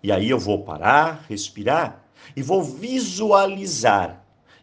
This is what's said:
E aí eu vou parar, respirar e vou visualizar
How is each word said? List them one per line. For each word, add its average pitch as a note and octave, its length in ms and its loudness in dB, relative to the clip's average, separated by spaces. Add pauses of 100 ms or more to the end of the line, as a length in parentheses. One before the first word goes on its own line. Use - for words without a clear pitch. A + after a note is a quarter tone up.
E G2+ 80 -4
aí G2+ 200 2
eu B2+ 80 2
vou G2+ 240 -2
parar, C3 640 2
respirar A#2+ 720 -4 (320)
e C#3 80 -8
vou E3+ 200 0
visualizar F#3+ 1600 0 (380)